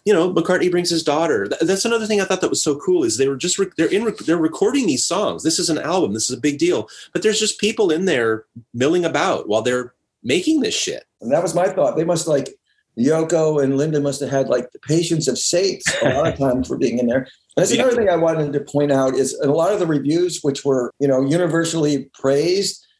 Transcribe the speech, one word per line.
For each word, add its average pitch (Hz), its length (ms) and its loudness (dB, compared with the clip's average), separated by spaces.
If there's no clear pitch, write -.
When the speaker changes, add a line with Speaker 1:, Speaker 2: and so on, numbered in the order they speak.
Speaker 1:
you 208 80 4
know, 180 220 2
McCartney 175 380 0
brings 175 180 0
his 165 140 -2
daughter. 143 420 0
Th-, - 160 -4
that's 190 220 0
another 226 220 0
thing 208 140 2
I 190 40 0
thought 190 160 -2
that - 100 0
was 135 120 -2
so 147 140 0
cool 175 280 0
is 110 120 0
they 135 120 2
were 139 80 -2
just, 180 240 -2
re-, 190 160 -2
they're 160 160 2
in, 208 120 2
rec-, 220 140 -4
they're 160 180 0
recording 196 520 0
these 131 180 0
songs. 170 380 -2
This 165 160 0
is 175 100 -2
an 151 80 0
album. 156 360 -2
This 110 160 -2
is 123 60 -6
a 117 40 -10
big 139 180 0
deal. 156 300 0
But 180 100 -4
there's 214 160 2
just 214 220 -2
people 208 320 2
in 170 140 0
there 117 380 0
milling 156 300 2
about 156 440 0
while 107 140 2
they're 123 320 -2
making 180 360 2
this 110 140 -2
shit. - 300 -6
Speaker 2:
And 113 120 -8
that 160 120 2
was 175 100 -2
my 175 140 2
thought. 151 280 0
They 156 80 2
must, 165 220 -2
like, 143 220 0
Yoko 156 640 2
and 135 140 0
Linda 151 240 0
must 143 200 -2
have 131 100 -6
had, 135 180 0
like, 123 240 -2
the - 80 -20
patience 160 480 0
of 123 100 -2
saints 185 460 -2
a 143 100 2
lot - 140 0
of - 120 -2
Speaker 1:
<laughs> - 0 -
Speaker 2:
times 131 280 0
for 131 100 -6
being 120 220 0
in 120 80 0
there. 127 220 0
And 165 80 4
that's 208 80 0
Speaker 1:
Yeah. 233 100 2
Speaker 2:
another 247 140 2
thing 220 120 2
I 175 80 4
wanted 156 360 0
to 143 80 -2
point 147 320 0
out 135 220 2
is 135 280 0
in 143 60 2
a 143 60 2
lot 165 180 2
of 190 80 0
the 180 60 0
reviews, 160 560 0
which 139 220 -2
were, 131 340 0
you 139 100 0
know, 131 140 2
universally 160 920 0
praised, 165 720 0